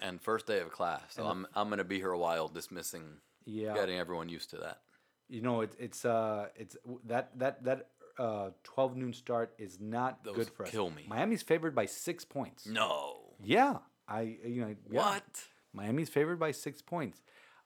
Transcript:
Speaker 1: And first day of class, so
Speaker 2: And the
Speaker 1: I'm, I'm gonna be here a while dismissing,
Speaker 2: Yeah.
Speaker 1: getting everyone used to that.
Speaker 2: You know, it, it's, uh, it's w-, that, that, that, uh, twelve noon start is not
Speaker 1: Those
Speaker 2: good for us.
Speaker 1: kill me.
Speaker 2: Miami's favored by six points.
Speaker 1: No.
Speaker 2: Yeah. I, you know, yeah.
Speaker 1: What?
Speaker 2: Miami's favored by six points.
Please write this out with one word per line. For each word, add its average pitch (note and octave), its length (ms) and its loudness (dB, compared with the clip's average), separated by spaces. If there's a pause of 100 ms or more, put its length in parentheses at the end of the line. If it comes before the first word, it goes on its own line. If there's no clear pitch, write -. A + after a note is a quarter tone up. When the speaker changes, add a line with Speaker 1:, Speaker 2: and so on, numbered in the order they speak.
Speaker 1:
And F#2 200 -4
first A2+ 260 0
day G2+ 140 4
of D#2+ 100 -6
class, E2+ 380 0
so - 200 -6
Speaker 2:
And F#2 140 -2
the F2+ 60 -10
Speaker 1:
I'm, G#2 140 0
I'm G#2+ 60 0
gonna G2+ 140 2
be F#2+ 140 0
here F#2 140 0
a F2+ 80 0
while E2 280 2
dismissing, E2 560 -8 (400)
Speaker 2:
Yeah. G#2+ 300 -4
Speaker 1:
getting F#2+ 260 2
everyone E2+ 300 -2
used E2 220 -8
to - 80 -10
that. - 200 -8 (480)
Speaker 2:
You A#2 140 -8
know, A#2+ 200 2
it, G#2+ 160 -2
it's, - 280 -8
uh, A2 500 2
it's A2 200 -14 (100)
w-, B2 220 -10
that, B2+ 320 -2
that, C3+ 260 0
that, C3 240 0 (280)
uh, G#2+ 340 -2 (120)
twelve C3 320 0
noon B2+ 180 -2
start A#2 440 0
is F#2 240 -12
not A#2 420 -2
Speaker 1:
Those G2+ 140 -8
Speaker 2:
good A2+ 140 0
for - 120 -8
us. F2+ 80 -6
Speaker 1:
kill G2+ 200 2
me. D2+ 180 -12
Speaker 2:
Miami's F3 340 2
favored D#3+ 320 2
by A2 120 4
six - 360 -6
points. - 420 -8
Speaker 1:
No. C#3+ 520 0 (260)
Speaker 2:
Yeah. G3+ 360 6 (300)
I, A2+ 360 -2
you A#2+ 160 -2
know, G#2+ 140 -2 (140)
yeah. A#2 120 4 (100)
Speaker 1:
What? - 320 -6 (300)
Speaker 2:
Miami's A2 340 0
favored D#3+ 320 4
by D#3 120 2
six - 300 -8
points. D3 400 -4 (440)